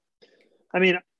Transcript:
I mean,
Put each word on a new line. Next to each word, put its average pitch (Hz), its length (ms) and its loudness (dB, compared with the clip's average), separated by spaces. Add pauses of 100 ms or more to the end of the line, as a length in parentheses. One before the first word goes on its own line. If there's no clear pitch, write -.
(720)
I 180 60 -2
mean, 180 180 0 (220)